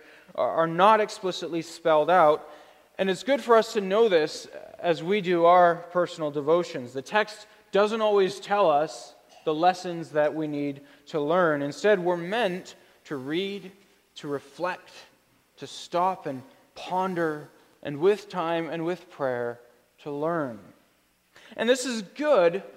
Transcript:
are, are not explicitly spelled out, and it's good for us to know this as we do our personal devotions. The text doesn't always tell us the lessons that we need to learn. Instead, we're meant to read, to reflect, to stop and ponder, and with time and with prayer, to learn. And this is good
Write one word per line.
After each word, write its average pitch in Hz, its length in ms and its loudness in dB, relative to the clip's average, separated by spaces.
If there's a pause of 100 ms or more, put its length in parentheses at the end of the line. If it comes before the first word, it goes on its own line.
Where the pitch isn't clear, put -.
(340)
are, 120 160 -2
are 160 160 2
not 190 340 4
explicitly 170 640 -6
spelled 156 480 0
out, 156 360 6 (520)
and 190 100 0
it's 185 140 -2
good 269 180 0
for 226 160 4
us 220 160 2
to 220 80 -2
know 202 300 2
this 160 360 0 (320)
as 156 240 -2
we 196 200 0
do 170 240 2
our 175 300 8 (140)
personal 165 400 -2
devotions. 147 600 -2
The 135 80 -8
text - 460 -4 (260)
doesn't 214 300 2
always 202 380 2
tell 202 300 2
us 151 440 -2 (300)
the 156 100 0
lessons 170 560 -2
that 147 240 0
we 156 120 -4
need 143 360 -6 (240)
to 170 120 -6
learn. 151 440 2
Instead, 196 360 0
we're 175 200 -2
meant 185 560 -6 (300)
to 151 120 -8
read, 185 560 -6 (440)
to 156 120 -12
reflect, 156 640 -8 (640)
to 139 100 -16
stop 180 600 -4
and 135 160 -6 (320)
ponder, 170 760 -4 (340)
and 143 180 -8
with 202 280 2
time 165 400 -4
and 165 160 -6
with 175 260 -8
prayer, 120 500 -6 (420)
to 151 80 -12
learn. 143 480 -4 (960)
And 226 120 -2
this 254 180 0
is 233 160 -6
good 190 600 2 (140)